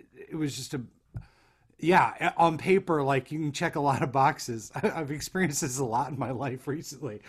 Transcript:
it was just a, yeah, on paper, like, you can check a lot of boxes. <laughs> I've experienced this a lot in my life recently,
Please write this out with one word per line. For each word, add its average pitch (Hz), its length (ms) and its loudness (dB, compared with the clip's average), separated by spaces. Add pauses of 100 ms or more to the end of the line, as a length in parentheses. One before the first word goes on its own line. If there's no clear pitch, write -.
(160)
it - 200 -14
was 151 200 -2
just - 200 -10
a, 131 60 -4 (1000)
yeah, 160 580 4
on 165 220 4
paper, 175 420 4
like, 135 300 0
you 151 80 -4
can 151 120 -2
check - 240 -2
a 160 40 -2
lot 139 240 2
of 143 80 0
boxes. 135 640 0
<laughs> - 20 -10
I've 160 340 -2
experienced 151 520 -2
this 131 180 -4
a 139 40 -2
lot 127 280 0
in 143 80 -6
my 123 100 -2
life 131 380 -6
recently, 135 600 -8